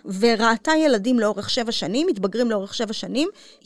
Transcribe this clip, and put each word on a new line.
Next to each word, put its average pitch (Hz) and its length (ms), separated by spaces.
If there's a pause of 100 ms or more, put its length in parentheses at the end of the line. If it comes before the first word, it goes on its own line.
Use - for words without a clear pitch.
(200)
וראתה 226 520
ילדים 254 460
לאורך 208 320
שבע 233 220
שנים, 226 340
מתבגרים 226 440
לאורך 196 240
שבע 220 180
שנים, 214 360 (380)